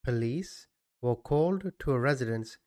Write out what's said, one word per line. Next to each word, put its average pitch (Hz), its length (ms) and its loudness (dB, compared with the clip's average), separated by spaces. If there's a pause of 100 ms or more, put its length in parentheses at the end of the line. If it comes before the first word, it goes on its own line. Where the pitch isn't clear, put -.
police 120 600 -2 (380)
were 120 120 2
called 175 640 0
to 143 140 -2
a 127 80 4
residence 120 680 0